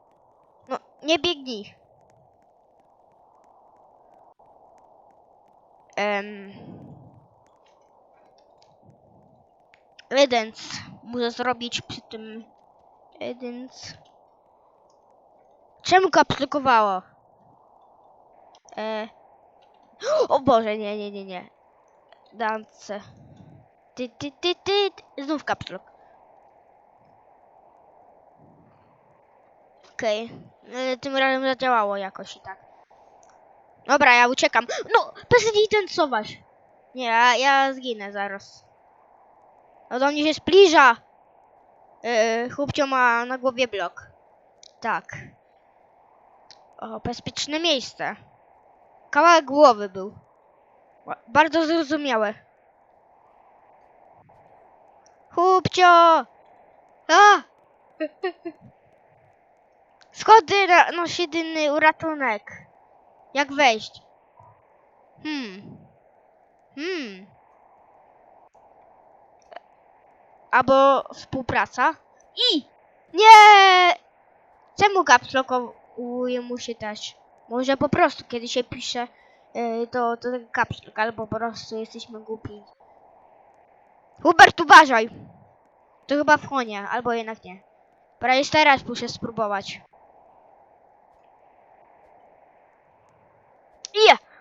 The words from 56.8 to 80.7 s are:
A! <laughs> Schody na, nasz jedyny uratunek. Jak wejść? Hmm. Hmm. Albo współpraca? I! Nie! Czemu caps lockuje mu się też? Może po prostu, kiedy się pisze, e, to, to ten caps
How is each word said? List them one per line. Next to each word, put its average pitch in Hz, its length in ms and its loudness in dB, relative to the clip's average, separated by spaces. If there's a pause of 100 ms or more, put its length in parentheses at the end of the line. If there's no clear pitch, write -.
A! 381 340 6 (580)
<laughs> 302 220 -12 (1900)
Schody 392 560 4
na, 339 240 6
nasz 339 260 -6
jedyny 320 560 -4
uratunek. 302 800 -2 (800)
Jak 277 180 -4
wejść? 254 500 -2 (1200)
Hmm. 247 540 -12 (1000)
Hmm. 269 520 -12 (3250)
Albo 269 520 4 (120)
współpraca? 254 800 -4 (580)
I! 302 140 -4 (480)
Nie! 392 800 8 (840)
Czemu 392 240 2
caps 247 300 2
lockuje 247 1080 -6
mu 240 180 -12
się 240 160 -12
też? 214 420 -14 (320)
Może 254 280 -4
po 294 120 -4
prostu, 320 360 -2
kiedy 233 240 -12
się 247 160 -4
pisze, 247 440 -12 (460)
e, 233 320 -6
to, 233 300 -4
to 240 140 -10
ten 240 220 -12
caps - 320 -6